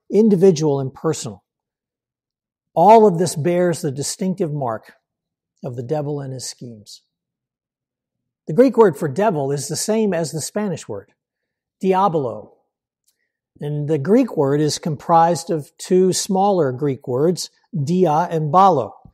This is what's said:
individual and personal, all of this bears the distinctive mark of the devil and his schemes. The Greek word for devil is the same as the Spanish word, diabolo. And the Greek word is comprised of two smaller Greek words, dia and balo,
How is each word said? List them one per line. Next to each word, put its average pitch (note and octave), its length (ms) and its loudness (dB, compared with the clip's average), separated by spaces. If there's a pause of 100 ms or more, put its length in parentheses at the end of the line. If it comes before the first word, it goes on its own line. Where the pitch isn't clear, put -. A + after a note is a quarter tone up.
(100)
individual F3 720 4
and C3+ 120 -6
personal, C#3 500 -8 (1300)
all G#3+ 320 8
of F3 120 2
this F3 160 -2
bears F3 460 -2
the D#3 100 -4
distinctive D#3+ 640 -6
mark A#2+ 400 -8 (720)
of B2+ 120 -10
the C3 60 -8
devil D3 380 -6
and C3+ 140 -12
his C3 100 -14
schemes. - 580 -18 (1400)
The E3+ 60 -8
Greek A3+ 240 4
word G#3 220 4
for E3 100 -4
devil C#3+ 440 -2
is C#3+ 160 -6
the D#3 80 -8
same G#3+ 360 -2
as E3 200 -4
the D#3+ 80 -8
Spanish G3+ 480 -8
word, G2+ 240 -12 (680)
diabolo. E3 720 0 (1080)
And D3 280 -4
the D#3 100 0
Greek G#3+ 380 2
word C#3+ 240 2
is D3+ 180 0
comprised E3 720 0
of D#3 280 -6
two F#3 340 2
smaller F#3+ 600 0
Greek B2+ 340 -4
words, D3+ 440 -2 (340)
dia E3+ 460 2
and D#3 220 -4
balo, E3+ 400 4 (220)